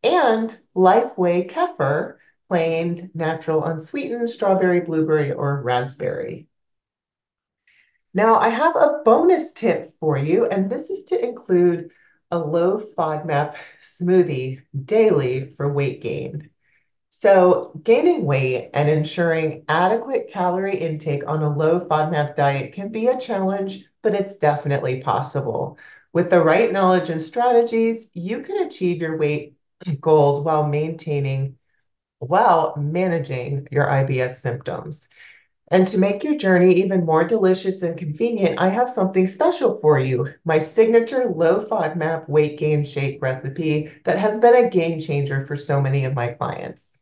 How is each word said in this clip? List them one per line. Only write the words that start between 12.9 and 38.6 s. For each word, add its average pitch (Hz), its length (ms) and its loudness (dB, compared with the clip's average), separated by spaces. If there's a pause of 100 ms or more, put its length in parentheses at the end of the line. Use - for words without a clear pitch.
smoothie 151 800 0 (240)
daily 143 680 2
for 143 180 -4
weight 139 300 -4
gain. - 480 -8 (600)
So 185 720 4
gaining 294 440 4
weight 135 480 -2
and 147 160 0
ensuring 160 800 -2
adequate 220 600 0
calorie 190 480 -2
intake 156 480 -4
on 156 180 -2
a 147 120 -2
low 165 320 0
fodmap 156 480 -2
diet 139 380 0
can 196 180 -10
be 220 160 -2
a 262 120 0
challenge, 196 680 -4 (160)
but 208 120 0
it's 196 220 -4
definitely 147 680 -2
possible. 120 760 -4 (340)
With 170 180 0
the 175 120 6
right 180 320 4
knowledge 185 360 2
and 160 120 -4
strategies, 226 920 0
you 190 280 -6
can 381 240 -4
achieve 175 340 -2
your 160 180 -4
weight 147 380 -2 (460)
goals 143 420 4
while 156 240 0
maintaining, 143 880 -4 (640)
while 165 580 2
managing 143 960 -4
your 139 180 0
I 135 140 2
B 135 160 -2
S 127 220 -6
symptoms. - 680 -8 (600)
And 185 180 4
to - 100 -4
make 202 260 0
your 302 120 -2
journey 185 400 4
even 185 300 0
more 160 180 2
delicious 185 600 0
and 165 140 -6
convenient, 190 600 -2
I 185 100 2